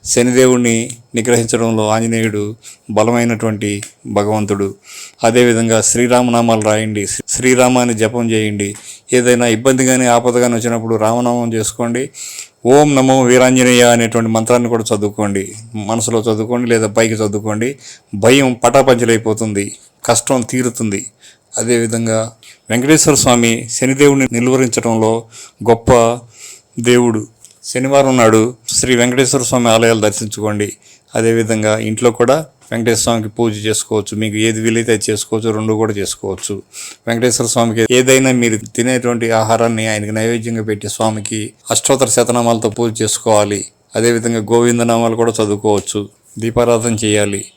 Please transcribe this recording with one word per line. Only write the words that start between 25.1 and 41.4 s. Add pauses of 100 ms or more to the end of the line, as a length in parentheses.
గొప్ప (880)
దేవుడు. (440)
శనివారం
నాడు (260)
శ్రీ
వెంకటేశ్వర
స్వామి
ఆలయాలు
దర్శించుకోండి. (480)
అదేవిధంగా
ఇంట్లో
కూడా (360)
వెంకటేశ్వర
స్వామికి
పూజ (140)
చేసుకోవచ్చు.
మీకు
ఏది
వీలైతే
అది
చేసుకోవచ్చు,
రెండు
కూడా
చేసుకోవచ్చు. (520)
వెంకటేశ్వర
స్వామికి
ఏదైనా
మీరు (180)
తినేటువంటి
ఆహారాన్ని
ఆయనకి
నైవేద్యంగా
పెట్టి
స్వామికి (300)